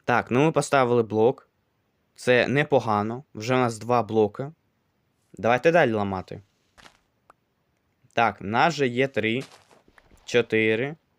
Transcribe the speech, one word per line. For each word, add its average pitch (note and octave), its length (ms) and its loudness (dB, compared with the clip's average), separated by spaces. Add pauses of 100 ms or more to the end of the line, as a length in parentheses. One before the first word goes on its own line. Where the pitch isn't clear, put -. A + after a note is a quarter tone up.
Так, A#2 260 0
ну B2+ 140 2
ми D#3+ 80 2
поставили B2+ 500 2
блок. A2 460 0 (680)
Це B2 340 2
непогано. A#2+ 760 0 (100)
Вже A2+ 200 -4
у B2+ 40 2
нас A#2 200 -2
два A#2 240 0
блоки. A2 500 -2 (800)
Давайте B2 400 0
далі D#3 200 2
ламати. G2 500 -6 (1700)
Так, A2+ 280 -2
в - 40 -16
нас C3 300 0
же C#3 140 -2
є B2 200 -2
три, A2+ 340 -4 (840)
чотири. A2+ 680 0 (220)